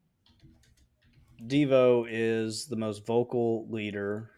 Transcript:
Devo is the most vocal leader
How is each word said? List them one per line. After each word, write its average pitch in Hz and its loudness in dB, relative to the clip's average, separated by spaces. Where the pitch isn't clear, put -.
Devo 127 4
is 113 -2
the 120 -8
most 107 -6
vocal 117 0
leader 104 -6